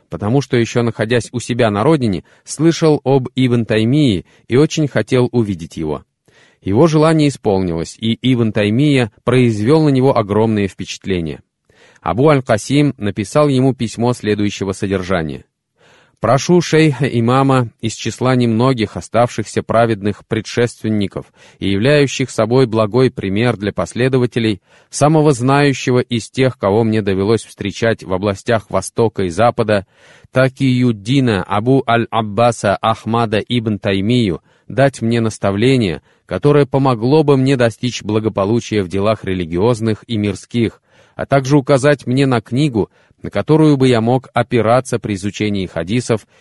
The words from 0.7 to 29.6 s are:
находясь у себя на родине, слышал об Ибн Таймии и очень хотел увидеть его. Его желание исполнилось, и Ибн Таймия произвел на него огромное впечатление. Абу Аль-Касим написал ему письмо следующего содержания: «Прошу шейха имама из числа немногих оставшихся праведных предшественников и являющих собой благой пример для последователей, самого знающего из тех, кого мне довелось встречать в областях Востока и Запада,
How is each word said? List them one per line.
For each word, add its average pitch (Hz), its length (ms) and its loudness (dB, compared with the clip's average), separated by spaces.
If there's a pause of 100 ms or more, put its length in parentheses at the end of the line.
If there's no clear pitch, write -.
находясь 117 480 -2
у 120 80 -8
себя 117 320 0
на 104 140 0
родине, 123 400 0 (180)
слышал 156 640 0
об 131 280 0
Ибн 123 300 0
Таймии 110 600 0 (240)
и 113 80 2
очень 156 320 2
хотел 123 420 0
увидеть 98 460 -2
его. 76 260 -6 (580)
Его 113 260 2
желание 156 420 2
исполнилось, 92 680 -2
и 113 240 -4
Ибн 117 300 0
Таймия 120 600 0 (100)
произвел 123 600 2
на 147 40 2
него 131 280 2
огромное 107 500 0
впечатление. 87 760 -8 (580)
Абу 113 260 0
Аль-Касим 139 720 0
написал 104 500 -2
ему 131 260 2
письмо 120 380 -4
следующего 104 600 -2
содержания: 90 720 -4 (760)
«Прошу 139 420 2
шейха 156 440 2
имама 127 680 0 (100)
из 113 140 -6
числа 120 420 -2
немногих 120 580 0
оставшихся 110 680 -2
праведных 104 640 -2
предшественников 110 1080 -4 (260)
и 92 100 -4
являющих 131 600 0
собой 120 360 2
благой 110 460 0
пример 104 460 -2
для 98 160 -4
последователей, 117 880 -2 (280)
самого 151 440 2
знающего 131 640 2
из 120 300 -4
тех, 127 280 -2
кого 101 280 2
мне 110 160 0
довелось 98 420 0
встречать 104 600 -4
в 90 80 -6
областях 101 560 -2
Востока 101 540 -2
и 92 60 -2
Запада, 107 560 0 (460)